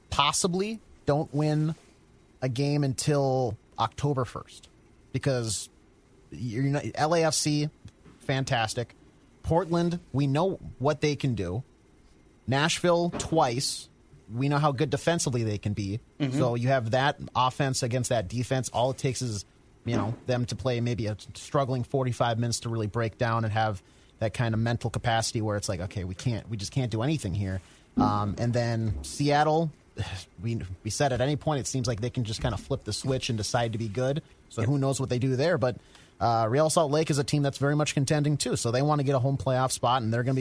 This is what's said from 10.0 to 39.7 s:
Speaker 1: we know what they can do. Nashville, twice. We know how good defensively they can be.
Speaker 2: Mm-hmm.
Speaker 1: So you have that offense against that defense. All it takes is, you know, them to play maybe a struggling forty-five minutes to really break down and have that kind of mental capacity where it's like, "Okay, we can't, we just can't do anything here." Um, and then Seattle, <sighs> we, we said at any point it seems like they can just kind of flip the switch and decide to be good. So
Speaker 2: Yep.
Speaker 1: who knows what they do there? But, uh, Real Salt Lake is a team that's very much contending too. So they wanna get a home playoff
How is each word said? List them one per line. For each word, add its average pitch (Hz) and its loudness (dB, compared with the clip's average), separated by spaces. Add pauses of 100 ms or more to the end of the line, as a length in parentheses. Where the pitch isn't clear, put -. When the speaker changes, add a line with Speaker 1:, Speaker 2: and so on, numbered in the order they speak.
Speaker 1:
we 139 2
know 160 2 (200)
what 143 0
they 147 2
can 131 0
do. 98 -4 (840)
Nashville, 170 2
twice. 143 0 (460)
We 135 0
know 143 2
how 147 4
good 127 0
defensively 143 0
they 107 -2
can 104 -4
be. 101 -4 (200)
Speaker 2:
Mm-hmm. 135 0
Speaker 1:
So 123 2
you 120 0
have 127 2
that 131 2 (160)
offense 131 2
against 123 -2
that 107 0
defense. 123 -2
All 123 0
it 131 -6
takes 131 -2
is, 107 -6 (400)
you 117 0
know, 104 -2 (120)
them 123 0
to - -6
play 120 0
maybe 117 -2
a 104 -2 (160)
struggling 131 0
forty-five 123 0
minutes 117 -2
to - -8
really 113 -2
break 117 -2
down 113 0
and 107 -2
have 110 0 (360)
that 113 -2
kind 117 0
of 110 0
mental 117 0
capacity 113 0
where 107 0
it's 101 -4
like, 95 -4
"Okay, 92 -6
we 92 -6
can't, 113 -4
we 113 -6
just 95 -8
can't 135 -2
do 107 -2
anything 127 -2
here." 95 -2 (340)
Um, 104 2
and 120 0
then 113 0
Seattle, 151 2 (240)
<sighs> - -10
we, 117 -4 (240)
we 107 -6
said 139 0
at 120 0
any 143 2
point 147 -2
it - -6
seems 127 -2
like 113 -4
they 120 -2
can 127 -2
just 107 -6
kind 123 0
of 104 -6
flip - -4
the 107 -6
switch 131 -2
and 113 0
decide 117 0
to 110 -4
be 113 -4
good. 127 -2 (280)
So - -6
Speaker 2:
Yep. 107 2
Speaker 1:
who 143 4
knows 135 0
what 127 -2
they 127 0
do 131 2
there? 160 2
But, 123 2 (440)
uh, 113 4
Real 151 4
Salt 156 4
Lake 156 2
is 143 2
a 143 2
team 147 2
that's 139 0
very 143 2
much 151 0
contending 147 2
too. 214 0
So - -2
they 123 2
wanna 147 2
get 139 2
a 131 4
home 139 2
playoff 131 2